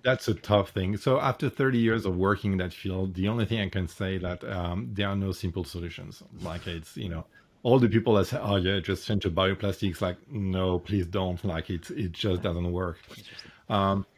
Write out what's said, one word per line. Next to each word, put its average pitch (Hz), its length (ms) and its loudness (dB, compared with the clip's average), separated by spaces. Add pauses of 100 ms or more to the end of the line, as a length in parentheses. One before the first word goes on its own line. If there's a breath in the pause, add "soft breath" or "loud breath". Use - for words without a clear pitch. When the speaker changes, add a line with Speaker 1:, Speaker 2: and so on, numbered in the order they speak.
Speaker 1:
that's 127 240 2
a 107 80 2
tough 104 340 2
thing. 95 260 -2
So 131 240 2
after 139 300 0
thirty 131 300 2
years 113 260 2
of 95 100 0
working 98 360 2
in 98 80 2
that 90 120 -2
field, 95 440 -4
the 95 120 0
only 113 180 0
thing 113 140 -2
I 98 100 -2
can 90 180 -2
say 95 320 -4
that, 87 240 -6
um, 92 500 -4
there 101 160 0
are 98 60 0
no 98 160 0
simple 90 320 -4
solutions. 87 580 -10 (200)
Like, 85 260 -8
it's, 85 280 -10
you 104 140 -6
know, 80 160 -6 (380 soft breath)
all 127 160 6
the 117 100 6
people 110 240 4
that 98 120 6
say, 135 140 -6
"Oh 101 180 0
yeah, 95 220 2
just 90 280 -2
change 107 160 0
to 95 80 0
bioplastics," 95 680 0
like, 92 200 -2 (120)
"No, 92 480 0
please 95 280 0
don't." 90 360 -2
Like, 82 280 -4
it's, 87 180 -6
it 98 220 -4
just 90 320 0
doesn't 87 280 0
work. 87 280 -2 (100)
Speaker 2:
Interesting. - 420 -20 (160)
Speaker 1:
Um, 98 380 2 (120)